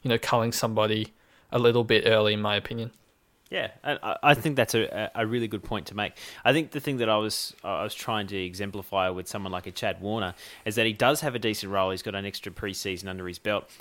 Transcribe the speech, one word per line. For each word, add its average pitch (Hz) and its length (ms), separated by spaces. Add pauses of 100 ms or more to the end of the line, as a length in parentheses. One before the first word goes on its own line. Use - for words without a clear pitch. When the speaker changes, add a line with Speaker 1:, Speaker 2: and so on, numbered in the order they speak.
Speaker 1:
you 127 80
know, 117 80
culling 117 340
somebody 110 600 (360)
a - 80
little 120 240
bit 110 240
early, 107 280
in 104 80
my 104 120
opinion. 117 360 (580)
Speaker 2:
Yeah, 185 220 (140)
and 143 180
I, - 200
I 143 120
think 147 220
that's 120 180
a, 107 400
a 117 100
really 117 220
good 104 160
point 101 240
to 98 100
make. 104 180 (300)
I 123 80
think 156 200
the 147 80
thing 139 160
that 117 120
I 107 80
was, 107 460
I 92 220
was 104 100
trying 110 320
to 98 100
exemplify 95 720
with 90 180
someone 95 240
like 90 160
a - 20
Chad 90 300
Warner 101 340 (300)
is 107 100
that 113 100
he 113 80
does 127 280
have 135 160
a - 20
decent 104 340
role. 95 200
He's 92 100
got 101 140
an 98 100
extra 101 240
preseason 95 560
under 92 200
his 90 120
belt. 104 320 (100)